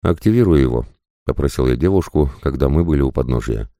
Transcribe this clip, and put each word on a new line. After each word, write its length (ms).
«Активируй 600
его», 240
попросил 420
я 80
девушку, 540
когда 280
мы 140
были 180
у 100
подножия. 580